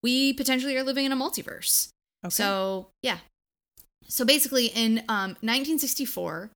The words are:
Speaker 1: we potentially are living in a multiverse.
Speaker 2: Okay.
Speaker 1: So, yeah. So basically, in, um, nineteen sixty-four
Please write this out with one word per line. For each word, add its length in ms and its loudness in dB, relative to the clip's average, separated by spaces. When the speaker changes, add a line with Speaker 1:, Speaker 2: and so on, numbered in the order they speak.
Speaker 1:
we 320 4
potentially 440 0
are 80 0
living 200 0
in 80 0
a 40 0
multiverse. 720 -2
Speaker 2:
Okay. 60 -4
Speaker 1:
So, 580 0
yeah. 160 -4
So 160 -2
basically, 420 4
in, 420 2
um, 320 -2
nineteen 380 0
sixty-four 760 -4